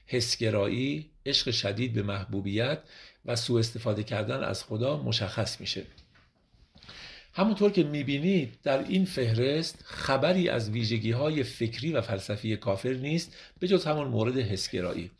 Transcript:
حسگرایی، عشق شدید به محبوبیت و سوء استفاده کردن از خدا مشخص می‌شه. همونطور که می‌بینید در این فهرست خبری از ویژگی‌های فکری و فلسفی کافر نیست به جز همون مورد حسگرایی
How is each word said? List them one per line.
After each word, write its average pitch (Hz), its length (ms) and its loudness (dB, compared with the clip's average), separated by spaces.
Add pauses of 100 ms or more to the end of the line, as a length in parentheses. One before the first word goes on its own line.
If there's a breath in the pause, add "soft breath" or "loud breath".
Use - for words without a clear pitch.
حسگرایی، 117 1040 0 (160)
عشق 139 240 2
شدید 113 420 -2
به 113 100 0
محبوبیت 101 760 -2 (460 loud breath)
و 120 120 -2
سوء 117 220 2
استفاده 110 440 0
کردن 107 420 -2
از 98 200 -4
خدا 123 380 0
مشخص 117 580 -2
می‌شه. - 260 -6 (1500 loud breath)
همونطور 202 380 4
که 180 100 6
می‌بینید 147 800 0
در 139 260 2
این 190 160 4
فهرست 131 800 0
خبری 160 640 2
از 110 220 0
ویژگی‌های 117 720 0
فکری 117 500 -4
و 135 80 0
فلسفی 104 560 -2
کافر 101 360 -2
نیست 143 440 -2 (240 loud breath)
به 180 80 0
جز 180 160 4
همون 151 240 0
مورد 120 300 2
حسگرایی 92 800 -2